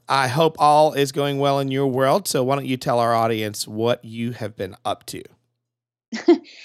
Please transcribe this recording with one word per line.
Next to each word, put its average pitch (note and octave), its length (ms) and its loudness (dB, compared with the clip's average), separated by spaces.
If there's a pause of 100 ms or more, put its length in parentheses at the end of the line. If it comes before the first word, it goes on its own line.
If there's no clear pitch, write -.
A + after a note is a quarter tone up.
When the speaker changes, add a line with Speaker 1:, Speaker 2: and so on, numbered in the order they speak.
Speaker 1:
I C3+ 180 0
hope D#3 300 0
all D3+ 360 4
is C#3 180 0
going C#3 260 -2
well C#3 220 2
in C3+ 100 -4
your C3+ 160 -2
world. C3+ 420 2
So C3+ 160 0
why C3 120 0
don't C3+ 100 -6
you C3 100 -2
tell A#2+ 220 -2
our A#2 160 2
audience A2+ 540 -2
what A2+ 360 -2
you A#2 280 -8
have A2 240 -10
been F#2+ 280 -8
up G2+ 220 -6
to? - 160 -14 (920)
Speaker 2:
<laughs> - 300 2 (240)